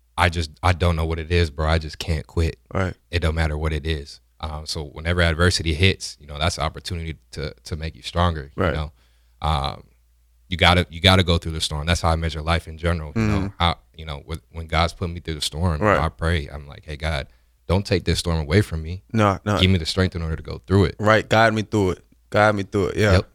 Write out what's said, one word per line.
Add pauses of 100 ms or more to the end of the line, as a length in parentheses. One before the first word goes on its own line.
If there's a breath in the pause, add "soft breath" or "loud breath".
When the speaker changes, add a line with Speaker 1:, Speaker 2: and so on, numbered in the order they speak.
(160)
Speaker 1:
I
just, (120)
I
don't
know
what
it
is,
bro.
I
just
can't
quit. (140)
Speaker 2:
Right. (160)
Speaker 1:
It
don't
matter
what
it
is. (200)
Um,
so
whenever
adversity
hits,
you
know,
that's
an
opportunity (160)
to, (100)
to
make
you
stronger,
you
Speaker 2:
Right.
Speaker 1:
know? (480)
Um, (640)
you
gotta,
you
gotta
go
through
the
storm.
That's
how
I
measure
life
in
general.
You
know,
Speaker 2:
Mm-hmm. (120)
Speaker 1:
how, (180)
you
know,
with,
when
God's
put
me
through
the
storm,
Speaker 2:
Right.
Speaker 1:
I
pray.
I'm
like,
"Hey,
God, (380)
don't
take
this
storm
away
from
me. (120)
Speaker 2:
No,
no.
Speaker 1:
Give
me
the
strength
in
order
to
go
through
it."
Speaker 2:
Right.
Guide
me
through
it. (240)
Guide
me
through
it.
Yeah.
Speaker 1:
Yep.